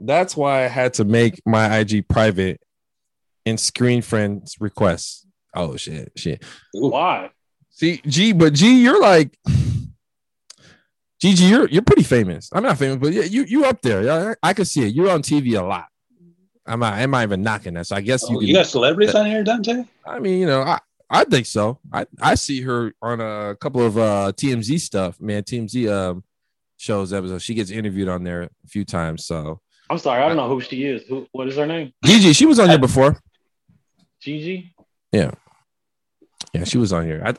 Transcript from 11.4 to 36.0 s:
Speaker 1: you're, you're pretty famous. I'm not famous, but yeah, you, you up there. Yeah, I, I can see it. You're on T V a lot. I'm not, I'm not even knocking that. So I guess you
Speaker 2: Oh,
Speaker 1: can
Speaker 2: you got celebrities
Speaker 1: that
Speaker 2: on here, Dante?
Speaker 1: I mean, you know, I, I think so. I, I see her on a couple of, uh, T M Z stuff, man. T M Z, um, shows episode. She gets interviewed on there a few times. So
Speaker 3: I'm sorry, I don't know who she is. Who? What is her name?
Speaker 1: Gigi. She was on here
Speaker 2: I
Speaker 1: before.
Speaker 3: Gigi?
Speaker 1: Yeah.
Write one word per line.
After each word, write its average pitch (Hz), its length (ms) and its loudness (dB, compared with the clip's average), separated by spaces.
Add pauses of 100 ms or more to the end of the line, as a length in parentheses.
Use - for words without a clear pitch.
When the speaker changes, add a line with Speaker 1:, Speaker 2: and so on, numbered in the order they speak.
Speaker 1:
you're, 240 200 6
you're 165 140 2
pretty 392 200 6
famous. 92 500 0
I'm 202 100 -2
not 208 160 0
famous, 135 200 -2
but 143 140 0
yeah, 196 100 0
you, 214 220 -2
you 277 200 0
up 262 160 0
there. 104 220 0
Yeah, 165 400 -2
I, 165 80 2
I - 20 2
can 196 140 -2
see - 160 -2
it. 107 120 0
You're 185 160 2
on 160 120 0
T 147 180 0
V 123 140 0
a 95 80 -2
lot. 90 240 -8 (800)
I'm 117 140 -6
not, 110 140 -2
I'm 127 160 -2
not 127 120 0
even 101 200 -2
knocking 101 320 -4
that. 85 120 -10
So 98 100 -8
I 101 40 -4
guess 127 280 -4
you 117 80 -2
Speaker 2:
Oh, - 40 -4
Speaker 1:
can 107 80 -2
Speaker 2:
you 147 60 4
got 175 120 4
celebrities 165 460 0
Speaker 1:
that 208 80 2
Speaker 2:
on 214 60 0
here, 214 180 -4
Dante? 233 400 -4 (220)
Speaker 1:
I - 120 -14
mean, 185 220 -2
you 185 60 0
know, 135 160 2
I, 160 180 -2 (280)
I - 160 2
think 156 220 0
so. 110 320 -2 (140)
I, - 140 -6 (140)
I 165 140 2
see 139 280 -4
her 120 380 -4
on 117 200 -6
a 104 360 -8
couple - 300 -4
of, 107 100 -2
uh, 101 400 2
T 139 160 -2
M 117 100 -4
Z 127 160 -2
stuff, 95 420 -6
man. 104 240 -6
T 123 140 -10
M 113 100 -8
Z, 117 200 -4
um, 92 340 -4 (540)
shows 98 380 -6
episode. 92 260 -6
She 117 140 -10
gets 104 160 -6
interviewed 98 380 -6
on 90 140 -6
there 87 200 -8
a 87 60 -12 (200)
few 104 160 -8
times. 80 400 -6
So 78 360 -10 (280)
Speaker 3:
I'm 151 100 -4
sorry, 127 240 -2
I 151 60 2
don't 165 80 0
know 127 120 -4
who 131 120 -4
she 131 240 -8
is. 131 240 -8
Who? 131 240 -10
What 131 160 -8
is 135 80 -8
her 147 100 -2
name? 160 260 -8 (120)
Speaker 1:
Gigi. 190 300 8
She - 100 6
was 311 140 6
on 208 100 6
here 165 60 8
Speaker 2:
I 147 60 4
Speaker 1:
before. 131 380 4 (1000)
Speaker 3:
Gigi? 175 540 -12 (380)
Speaker 1:
Yeah. 82 180 0 (1200)